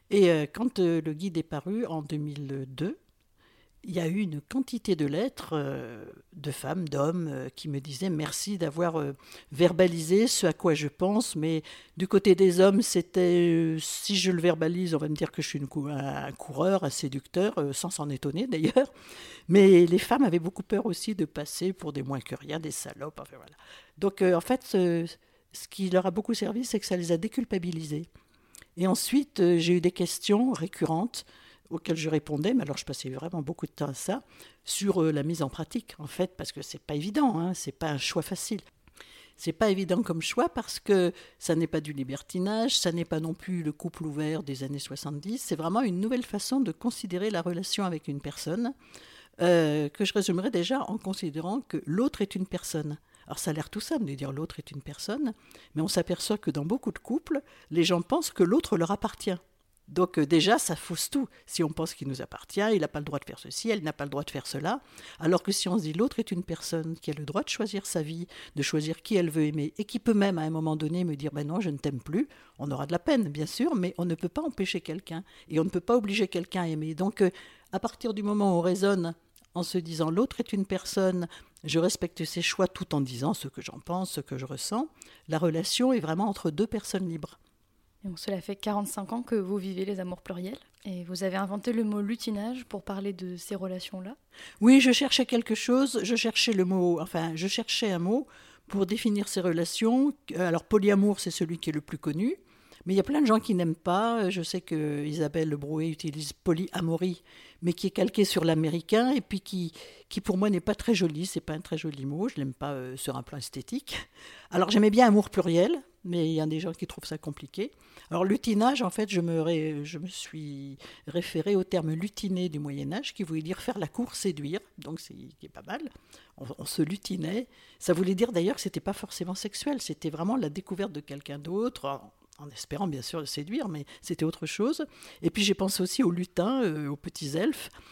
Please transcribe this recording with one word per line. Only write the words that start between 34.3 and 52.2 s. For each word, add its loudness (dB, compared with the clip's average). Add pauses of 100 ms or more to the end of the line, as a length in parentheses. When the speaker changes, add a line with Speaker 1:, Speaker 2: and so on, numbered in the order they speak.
Speaker 1:
sur, 0
euh, 4
la 0
mise -2
en 0
pratique, -8
en -12
fait, -4
parce -10
que -14
c'est -14
pas -8
évident, 0
hein, -2
c'est -8
pas -4
un -2
choix -2
facile. -6 (760)
C'est -4
pas 2
évident 0
comme -2
choix 0
parce -8
que 4 (280)
ça 0
n'est 2
pas -2
du -10
libertinage, -2
ça 2
n'est -2
pas -2
non -4
plus -6
le -2
couple -10
ouvert -4
des -8
années -6
soixante-dix, -8
c'est -4
vraiment 4
une 0
nouvelle 0
façon -2
de 2
considérer -2
la 0
relation -2
avec -2
une -4
personne, -2 (680)
euh, 4
que -2
je -2
résumerai 2
déjà 0
en -6
considérant -4
que -6
l'autre 0